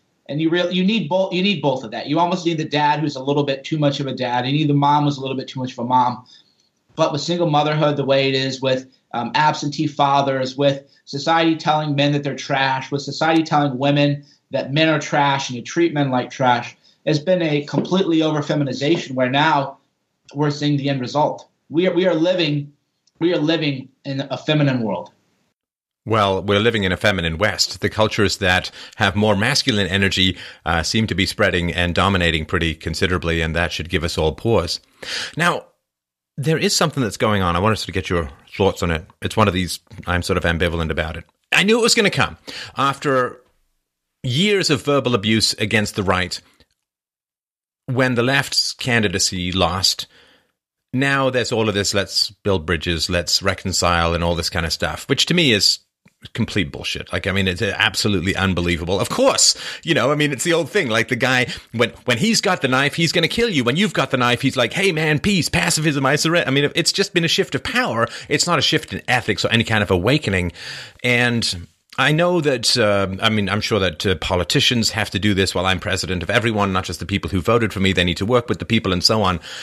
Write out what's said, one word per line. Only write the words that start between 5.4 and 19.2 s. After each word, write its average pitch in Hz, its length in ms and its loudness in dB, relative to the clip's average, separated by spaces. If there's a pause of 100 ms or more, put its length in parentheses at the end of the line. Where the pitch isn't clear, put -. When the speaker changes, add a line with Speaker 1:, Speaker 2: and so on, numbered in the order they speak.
Speaker 1:
too - 140 -10
much 127 100 -6
of - 80 -12
a 120 60 -6
mom. 123 420 0 (720)
But 156 160 0
with 143 80 -4
single 170 280 -2
motherhood, 151 480 2
the 139 80 -2
way 135 240 2
it 135 60 0
is, 131 260 -2
with, 131 280 -2 (260)
um, 117 220 -4
absentee 151 500 0
fathers, 139 720 0
with 139 260 2 (220)
society 165 500 0
telling 151 400 0
men 143 160 2
that 143 140 -2
they're 135 100 -4
trash, 135 560 -2
with 139 120 -4
society 160 420 2
telling 143 340 0
women 143 460 2 (260)
that 131 220 -4
men 160 160 4
are 151 120 2
trash 139 480 0
and 127 80 -8
you 117 60 -8
treat 165 320 0
men 143 160 0
like 127 200 -2
trash, 123 460 0 (300)
has 156 140 2
been 180 220 2
a 147 220 0
completely 170 580 0
over 151 200 0
feminization 143 720 -2
where 127 160 0